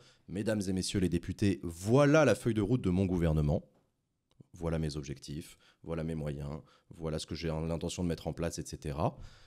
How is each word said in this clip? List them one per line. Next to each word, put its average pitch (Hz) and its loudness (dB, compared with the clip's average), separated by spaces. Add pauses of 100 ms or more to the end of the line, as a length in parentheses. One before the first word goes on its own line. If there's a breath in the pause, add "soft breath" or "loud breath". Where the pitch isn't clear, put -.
(280 soft breath)
Mesdames 107 -2
et 95 -2
messieurs 95 0
les 90 2
députés, 90 0
voilà 131 4
la 110 6
feuille 117 -2
de 107 2
route 123 2
de 90 2
mon 95 4
gouvernement, 80 2 (920)
voilà 82 -2
mes 76 -2
objectifs, 71 -10 (280 soft breath)
voilà 80 -4
mes 80 -4
moyens, 73 -6 (360 soft breath)
voilà 80 -4
ce - -12
que 82 -8
j'ai 80 -4
l'intention 82 -4
de 87 0
mettre 80 -4
en 82 -4
place, 82 -4
et 78 -8
cetera. » 78 -4 (300 soft breath)